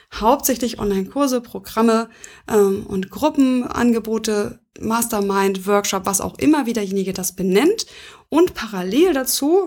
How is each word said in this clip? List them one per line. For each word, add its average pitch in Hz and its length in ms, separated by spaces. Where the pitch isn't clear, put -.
hauptsächlich 247 640
Online-Kurse, 208 600
Programme, 226 720
ähm, 196 360
und 190 220
Gruppenangebote, 240 1500
Mastermind, 196 880
Workshop, 202 380
was 196 160
auch - 160
immer, 285 300
wie 233 80
derjenige 196 400
das 180 200
benennt. 208 520
Und 330 240
parallel 220 600
dazu, 285 520